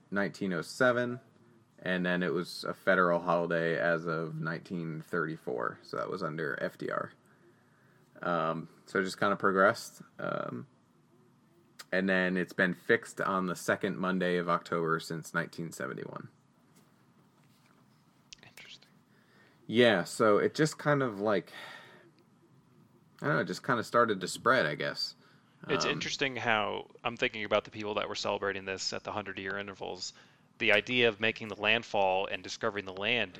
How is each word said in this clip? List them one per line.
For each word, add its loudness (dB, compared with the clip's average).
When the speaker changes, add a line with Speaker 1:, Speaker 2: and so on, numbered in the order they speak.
Speaker 1:
nineteen -2
oh -2
seven, 0
and -2
then 0
it 0
was -6
a -4
federal 4
holiday 2
as 0
of -4
nineteen -6
thirty-four. -4
So -10
that -4
was -4
under -4
F -6
D -4
R. -4
Um, -2
so -2
it 2
just -6
kinda 2
progressed. 2
Um, -6
and 2
then 4
it's 0
been 2
fixed 0
on 0
the -4
second -2
Monday 0
of -2
October 0
since -10
nineteen -6
seventy-one. -10
Speaker 2:
Interesting. -20
Speaker 1:
Yeah, 8
so 6
it 2
just 2
kind 2
of, -2
like, 0
I -4
don't 0
know, 0
it -2
just -8
kinda 0
started 2
to -6
spread, 2
I 0
guess. -4
Speaker 2:
It's 0
Speaker 1:
Um, 0
Speaker 2:
interesting -4
how 0
I'm -4
thinking -2
about 4
the -16
people -6
that -2
were -6
celebrating -2
this -4
at -6
the -8
hundred-year -6
intervals. -10
The 4
idea 4
of 0
making -2
the -8
landfall 2
and -8
discovering -4
the -10
land -2